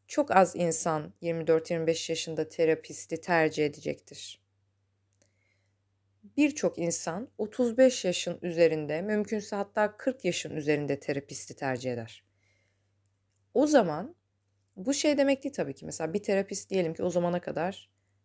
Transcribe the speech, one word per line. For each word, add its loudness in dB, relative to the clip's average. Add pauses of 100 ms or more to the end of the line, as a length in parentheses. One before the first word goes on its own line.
çok 2
az 6
insan 0
yirmi -4
dört 2
yirmi -2
beş 0
yaşında -4
terapisti -2
tercih 2
edecektir. -10 (1900)
Birçok 2
insan -4 (100)
otuz -2
beş 6
yaşın -2
üzerinde, 2
mümkünse -2
hatta -2
kırk -4
yaşın -4
üzerinde 0
terapisti -6
tercih -4
eder. -10 (1300)
O 6
zaman 2 (600)
bu -2
şey 2
demek 4
değil -6
tabii -4
ki. -16
Mesela -6
bir -2
terapist -2
diyelim 0
ki -8
o 0
zamana 0
kadar -6 (340)